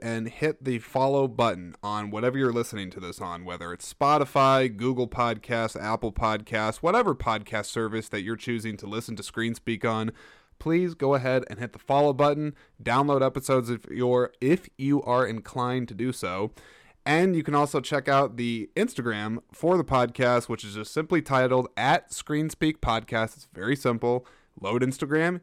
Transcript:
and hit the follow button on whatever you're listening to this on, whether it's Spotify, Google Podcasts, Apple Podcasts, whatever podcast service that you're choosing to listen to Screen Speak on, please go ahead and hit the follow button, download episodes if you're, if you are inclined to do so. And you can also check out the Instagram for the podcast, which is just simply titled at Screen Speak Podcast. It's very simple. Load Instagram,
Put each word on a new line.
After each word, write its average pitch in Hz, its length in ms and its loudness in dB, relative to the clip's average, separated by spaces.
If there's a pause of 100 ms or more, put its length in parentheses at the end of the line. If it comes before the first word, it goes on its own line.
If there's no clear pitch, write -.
and 113 260 -4
hit - 340 -4
the 127 160 -2
follow 135 480 2
button 104 540 -2
on 104 300 -4
whatever 120 260 0
you're 127 160 2
listening 110 380 -4
to 104 80 -14
this 90 220 -10
on, 87 220 -8
whether 87 300 -8
it's - 180 -14
Spotify, 135 840 4
Google 123 320 -2
Podcasts, 117 760 -2
Apple 110 300 -2
Podcasts, 110 680 -2
whatever 190 380 2
podcast 107 520 -4
service 110 420 -4
that 104 120 -4
you're 110 140 -4
choosing 110 420 -6
to - 80 -14
listen 110 300 -8
to 101 80 -12
Screen 113 320 -4
Speak - 280 -6
on, 110 280 0 (480)
please 170 340 0
go 139 220 2
ahead 131 340 2
and 104 100 -12
hit 120 140 -8
the - 60 -16
follow 143 340 4
button, 147 400 2 (280)
download 135 440 4
episodes 127 460 2
if 117 180 -6
you're, 123 500 2
if 156 380 2
you 139 260 2
are 123 220 4
inclined 123 640 -4
to 107 80 -12
do 127 160 -2
so. 95 400 -4 (520)
And 170 320 2
you 160 60 0
can 147 140 -2
also 143 260 2
check 143 260 -2
out 139 300 2
the 117 380 -4
Instagram 117 640 -2 (120)
for 170 240 2
the 165 80 2
podcast, 123 680 2
which 113 140 -4
is 104 120 -12
just 107 180 -10
simply 160 280 0
titled 127 540 2
at 135 380 2
Screen 151 360 -4
Speak 156 300 -2
Podcast. 113 560 -2
It's - 180 -20
very 110 220 0
simple. 120 520 0 (340)
Load 110 220 0
Instagram, 156 600 0